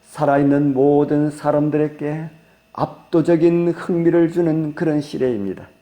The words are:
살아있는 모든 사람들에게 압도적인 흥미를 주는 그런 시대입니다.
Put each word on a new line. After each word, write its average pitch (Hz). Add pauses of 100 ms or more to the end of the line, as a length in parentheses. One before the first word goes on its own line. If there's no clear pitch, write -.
살아있는 143
모든 147
사람들에게 151 (460)
압도적인 170
흥미를 170
주는 160
그런 151
시대입니다. 107 (140)